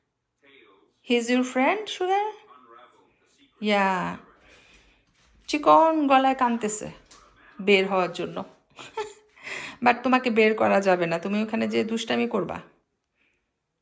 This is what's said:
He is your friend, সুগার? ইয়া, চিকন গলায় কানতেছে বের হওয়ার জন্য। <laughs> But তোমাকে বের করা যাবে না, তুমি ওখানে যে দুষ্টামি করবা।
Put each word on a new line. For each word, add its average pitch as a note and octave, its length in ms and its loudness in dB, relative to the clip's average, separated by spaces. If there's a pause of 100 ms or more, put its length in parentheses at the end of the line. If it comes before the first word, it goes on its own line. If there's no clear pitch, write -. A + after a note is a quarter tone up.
(1080)
He B3+ 140 -2
is A3+ 140 -6
your B3+ 180 0
friend, F#4+ 340 0
সুগার? G4+ 460 -2 (1300)
ইয়া, G3 560 0 (1300)
চিকন D4+ 600 4
গলায় C4+ 280 4
কানতেছে A#3 560 -4 (680)
বের F#3+ 280 4
হওয়ার F3+ 240 0
জন্য। F3 320 -8 (320)
<laughs> - 1080 -12
But A#3+ 180 6
তোমাকে B3+ 280 0
বের A3 240 4
করা G#3 260 2
যাবে F3+ 260 2
না, E3 120 -2
তুমি G3+ 240 -4
ওখানে A3 260 -4
যে A3+ 160 -2
দুষ্টামি A#3 440 -4
করবা। F#3 320 -6 (1200)